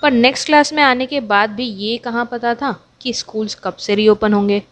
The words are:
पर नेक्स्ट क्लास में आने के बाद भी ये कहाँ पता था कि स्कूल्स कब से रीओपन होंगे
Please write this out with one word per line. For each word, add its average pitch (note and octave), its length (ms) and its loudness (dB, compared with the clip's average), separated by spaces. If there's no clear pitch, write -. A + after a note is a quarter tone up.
पर D4 100 4
नेक्स्ट B3 340 2
क्लास D4 260 4
में D4+ 100 2
आने C4 240 2
के C#4+ 160 -4
बाद G#3 300 0
भी A3+ 120 -6
ये G#3+ 360 -6
कहाँ A#3 300 -4
पता A#3+ 260 -4
था B3+ 200 -4
कि B3+ 140 -8
स्कूल्स G#3+ 420 -6
कब F3+ 200 -8
से - 180 -4
रीओपन G#3 400 2
होंगे G3+ 380 0